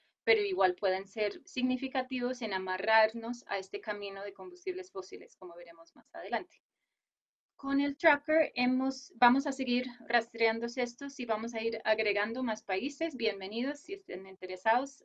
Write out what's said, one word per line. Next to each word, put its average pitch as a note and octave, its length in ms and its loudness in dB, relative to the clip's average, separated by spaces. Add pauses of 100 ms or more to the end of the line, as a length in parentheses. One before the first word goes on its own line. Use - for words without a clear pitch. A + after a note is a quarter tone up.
(300)
pero A3 120 6
igual F#3 340 2
pueden F#3+ 320 0
ser G#3 360 -4
significativos B3+ 1000 -2
en G#3 100 -4
amarrarnos A3 920 2
a G3+ 100 -4
este F#3+ 240 -8
camino G3+ 420 -8
de G3+ 80 -10
combustibles F3+ 600 -10
fósiles, - 440 -12
como F3 200 -14
veremos E3+ 400 -18
más - 180 -20
adelante. G3 480 -6 (920)
Con C#4 260 0
el C#4+ 160 0
tracker D#4 560 4
hemos, B3+ 600 0
vamos B3+ 320 6
a C#4 40 -2
seguir B3 360 0 (200)
rastreando A#3 600 0
estos B3+ 520 -6
y B3 60 -6
vamos A#3 300 -4
a A3 80 -4
ir A3+ 200 -4
agregando A3 600 2
más A3+ 180 -2
países. C#4 560 -4
Bienvenidos A3 640 -2
si - 140 -12
estén F#3+ 340 -10
interesados, F#3+ 760 0